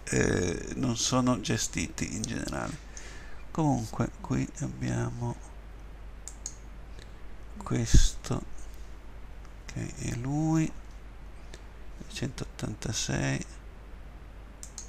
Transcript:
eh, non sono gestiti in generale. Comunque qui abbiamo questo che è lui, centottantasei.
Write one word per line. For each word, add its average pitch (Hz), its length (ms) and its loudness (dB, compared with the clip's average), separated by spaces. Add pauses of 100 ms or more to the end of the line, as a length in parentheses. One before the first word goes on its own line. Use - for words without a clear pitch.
eh, - 720 4
non 117 240 2
sono 127 420 4
gestiti - 760 0
in 107 40 -2
generale. - 680 -2 (640)
Comunque 127 680 2
qui 131 280 2 (120)
abbiamo 123 720 -2 (2250)
questo - 840 8 (1200)
che - 300 -4
è - 180 -2
lui, 156 560 4 (1400)
centottantasei. 135 1300 0 (1400)